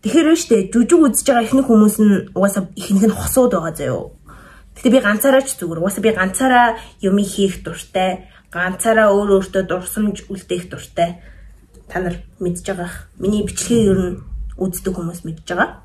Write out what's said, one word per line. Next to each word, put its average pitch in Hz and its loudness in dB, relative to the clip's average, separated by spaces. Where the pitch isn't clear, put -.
Тэгэхэр 302 2
вэ 330 6
штэ, 202 0
жүжиг 277 4
үзэж 277 2
байгаа 240 2
ихэнх 262 2
хүмүүс 214 4
нь 208 2
угаасаа 196 0
ихэнх 196 2
нь 190 -4
хосууд 247 0
байгаа 165 -6
заяо. - -6
Гэтэ 226 2
би 262 6
ганцаараа 214 2
ч - -10
зүгээр. 165 -8
Угаасаа 190 -4
би 220 4
ганцаараа 233 2
юм 196 2
хийх 196 -2
дуртай. - -6
Ганцаараа 208 0
өөр 202 2
өөртөө 190 -4
дурсамж 190 -6
үлдээх 185 -8
дуртай. - -4
Та 185 -6
нар 175 -6
мэдж 175 -6
байгаах. 180 -10
Миний 208 -2
бичлэгийг 226 0
ер 190 4
нь 180 -4
үздэг 185 -6
хүмүүс 170 -10
мэдж 160 -12
байгаа. 180 -4